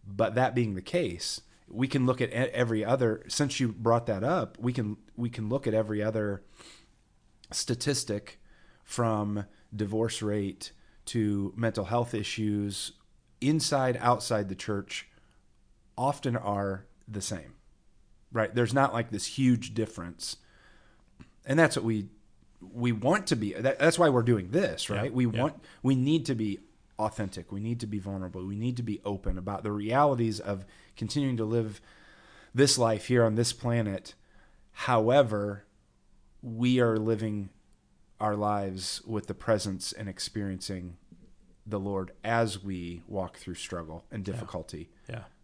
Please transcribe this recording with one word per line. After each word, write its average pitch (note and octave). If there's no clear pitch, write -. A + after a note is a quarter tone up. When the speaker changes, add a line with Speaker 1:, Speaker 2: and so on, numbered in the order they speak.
Speaker 1:
But G2+
that B2
being A2
the F#2
case, G2
we B2
can C3+
look B2+
at A2+
e-, -
every A2+
other, A#2
since C#3+
you B2
brought A#2
that G2+
up, C#3+
we B2
can, A2
we A#2
can A2
look C3+
at G#2
every G#2+
other G#2+
statistic B2
from G#2+
divorce A2
rate G2+
to G#2
mental A2
health A#2+
issues G#2
inside, C3+
outside A#2
the F#2+
church -
often C3
are G2
the G#2
same, D2+
right? A2
There's A#2
not, C3+
like, A#2
this G#2
huge B2+
difference. F#2
And C3+
that's D#3+
what G#2+
we, G#2+
we A#2+
want C#3+
to -
be, G#2
that, C3
that's E3
why E3
we're B2
doing G#2
this, D3+
Speaker 2:
Yeah, G2+
Speaker 1:
right? A2
We B2+
Speaker 2:
yeah. A2
Speaker 1:
want, D3+
we C3+
need C#3+
to C3
be G#2+
authentic. G#2
We G2
need A#2
to A#2
be G#2
vulnerable. F#2
We G2
need A#2+
to A#2+
be G#2
open F#2+
about F#2+
the G#2
realities A2+
of G2
continuing C3
to A2
live A2
this C3+
life A2+
here A#2+
on A2
this A#2+
planet. A#2
However, A2
we B2
are A2+
living G#2+
our G#2+
lives G2+
with G#2+
the G2
presence G2+
and G#2
experiencing F#2
the G#2
Lord F#2+
as A2
we F2
walk F2+
through F2
struggle D#2+
and G2
Speaker 2:
Yeah. G2
Speaker 1:
difficulty. -
Speaker 2:
Yeah. A#2